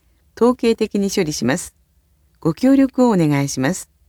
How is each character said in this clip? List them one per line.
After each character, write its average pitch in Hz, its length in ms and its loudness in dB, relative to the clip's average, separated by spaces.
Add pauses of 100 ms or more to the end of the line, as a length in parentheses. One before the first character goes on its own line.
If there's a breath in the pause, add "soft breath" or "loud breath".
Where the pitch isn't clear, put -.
(360)
統 247 200 2
計 226 200 0
的 214 240 -4
に 196 100 -2
処 196 140 -2
理 151 80 -4
し - 140 -6
ま 135 120 0
す。 - 160 -12 (680)
ご 160 120 -2
協 269 220 2
力 262 300 2
を 233 60 2
お 196 60 2
願 147 260 2
い 139 40 -4
し 131 140 -6
ま 143 120 -2
す。 - 160 -12 (200)